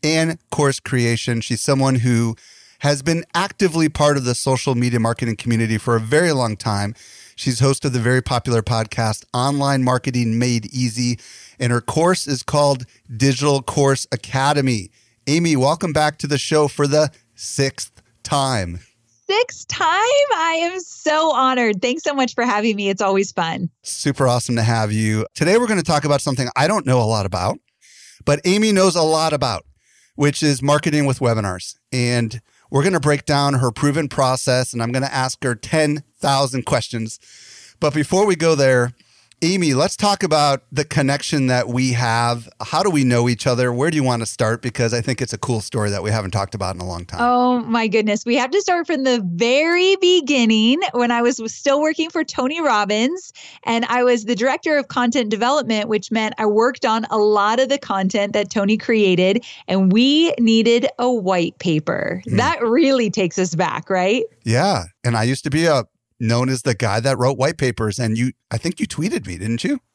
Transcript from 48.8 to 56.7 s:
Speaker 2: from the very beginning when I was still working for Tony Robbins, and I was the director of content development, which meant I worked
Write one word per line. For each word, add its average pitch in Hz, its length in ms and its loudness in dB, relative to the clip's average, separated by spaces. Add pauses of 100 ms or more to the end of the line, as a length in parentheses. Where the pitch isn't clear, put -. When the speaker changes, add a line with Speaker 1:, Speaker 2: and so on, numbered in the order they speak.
Speaker 2:
from 294 160 -2
the 247 180 2 (140)
very 330 600 2
beginning 269 840 4 (140)
when 240 180 0
I 240 100 0
was 240 200 0 (120)
still 277 280 0
working 311 280 -2
for 330 140 -2
Tony 285 380 -4
Robbins, 226 720 0 (300)
and 233 260 0
I 247 160 2
was 240 180 2
the 226 120 -2
director 269 420 0
of 277 100 -2
content 247 420 0
development, 226 600 0
which 214 200 -2
meant 220 280 -2
I 220 80 -2
worked 226 400 2